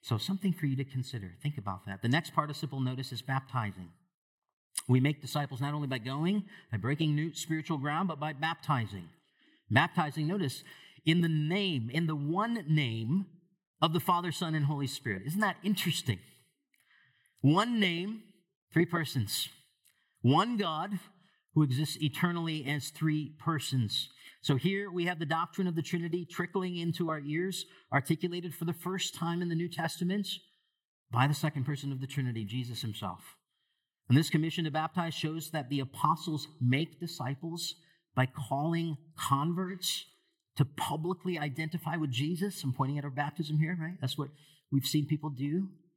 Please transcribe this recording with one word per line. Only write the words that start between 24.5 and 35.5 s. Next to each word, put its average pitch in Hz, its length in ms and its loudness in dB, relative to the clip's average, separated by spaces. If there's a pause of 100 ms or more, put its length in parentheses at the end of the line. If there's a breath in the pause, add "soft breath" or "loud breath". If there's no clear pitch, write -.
here 196 380 0
we 175 140 0
have 180 120 -2
the 160 80 -2
doctrine 165 400 0
of 175 80 0
the 160 80 0
Trinity 170 420 -2
trickling 180 520 -4
into 170 320 0
our 156 100 -2
ears, 160 460 -2 (280 loud breath)
articulated 170 640 0
for - 100 -6
the 170 100 -2
first 180 400 -4
time 170 280 -2
in 175 60 0
the 165 80 0
New 175 120 0
Testament 180 600 -2 (840 soft breath)
by 123 160 4
the 147 80 4
second 147 300 -2
person 139 260 -4
of 131 100 -4
the 135 60 -6
Trinity, 123 380 -2
Jesus 117 380 -4
himself. 101 540 -6 (720)
And 123 80 10
this 160 140 6
commission 160 360 2
to 156 40 -2
baptize 156 440 -2
shows 160 360 -6